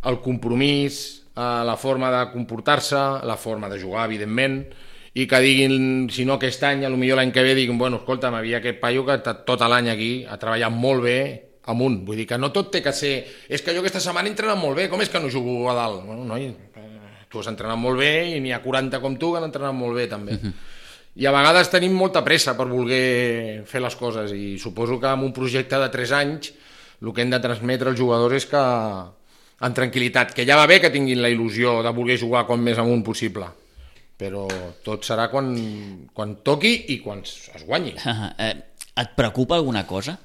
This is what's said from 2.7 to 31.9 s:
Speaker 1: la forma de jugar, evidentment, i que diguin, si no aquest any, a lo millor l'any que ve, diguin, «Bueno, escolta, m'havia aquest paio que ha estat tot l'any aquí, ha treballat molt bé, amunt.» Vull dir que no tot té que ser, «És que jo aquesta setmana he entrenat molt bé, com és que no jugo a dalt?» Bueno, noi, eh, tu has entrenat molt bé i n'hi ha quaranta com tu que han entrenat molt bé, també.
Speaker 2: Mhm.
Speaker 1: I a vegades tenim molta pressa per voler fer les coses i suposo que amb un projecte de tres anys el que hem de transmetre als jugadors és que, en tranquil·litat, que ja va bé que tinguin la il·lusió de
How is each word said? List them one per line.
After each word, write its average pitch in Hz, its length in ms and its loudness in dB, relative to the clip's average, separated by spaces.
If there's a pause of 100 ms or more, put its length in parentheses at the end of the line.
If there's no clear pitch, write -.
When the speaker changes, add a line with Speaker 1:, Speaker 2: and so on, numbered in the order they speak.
Speaker 1:
la 110 120 -2
forma 107 320 -6
de 101 120 -8
jugar, 107 280 -4
evidentment, 123 540 -2 (480)
i 127 160 -2
que 127 160 6
diguin, 135 320 6 (340)
si 123 140 -2
no 135 160 2
aquest 131 240 -2
any, 139 220 2
a 131 40 -2
lo 131 80 0
millor 131 220 4
l'any 131 100 2
que 131 140 2
ve, 131 100 6
diguin, 123 240 2
«Bueno, 123 220 0
escolta, 127 320 -2
m'havia 113 300 -2
aquest 120 180 -4
paio 127 240 2
que 135 80 0
ha 127 80 0
estat 113 260 -6
tot 123 140 2
l'any 120 320 4
aquí, 110 200 -2 (120)
ha 107 160 -12
treballat 113 320 0
molt 127 320 2
bé, 123 140 2 (500)
amunt.» 120 300 2 (100)
Vull 107 80 -6
dir 110 140 -4
que 120 100 -2
no 139 80 0
tot 196 240 -2
té 180 80 0
que 139 160 0
ser, 139 220 -2 (260)
«És 143 160 -4
que 170 160 -4
jo 180 80 -2
aquesta 190 160 -2
setmana 180 300 -2
he - 20 -8
entrenat 214 240 0
molt 156 240 0
bé, 190 80 0
com 196 160 0
és - 80 -6
que 175 80 -2
no 147 80 -4
jugo 123 400 -2
a 123 80 2
dalt?» 110 320 -2
Bueno, 117 160 -10
noi, 123 240 -6
eh, 107 400 -18 (400)
tu 107 160 -10
has 113 80 -6
entrenat 110 240 -6
molt 127 240 0
bé 143 80 4 (240)
i 151 80 -4
n'hi 131 160 -4
ha 113 80 -8
quaranta 131 400 -2
com 135 160 -2
tu 170 140 0
que 165 80 -2
han 160 80 -4
entrenat 139 260 -4
molt 120 240 -4
bé, 120 80 0
també. 104 320 -8
Speaker 2:
Mhm. 101 140 -6 (680)
Speaker 1:
I 135 80 2
a 139 80 4
vegades 165 340 8
tenim 185 220 4
molta 185 320 2
pressa 143 320 4
per 127 160 -2
voler 120 960 0
fer 127 160 -4
les 120 160 -4
coses 110 320 -4
i 101 260 -6
suposo 117 400 -4
que 135 140 0
amb 135 160 0
un 127 80 -4
projecte 131 420 -2
de 135 140 0
tres 123 200 -2
anys 143 420 -2 (500)
el 110 80 -6
que 117 80 -2
hem 123 100 2
de 127 100 2
transmetre 123 520 0
als 120 80 -2
jugadors 120 400 4
és - 80 -8
que, 143 160 2 (960)
en 123 160 -2
tranquil·litat, 123 560 2
que 123 160 -2
ja 143 80 8
va 151 100 8
bé 180 140 10
que 175 100 6
tinguin 131 300 2
la 120 80 4
il·lusió 117 560 2
de 117 80 0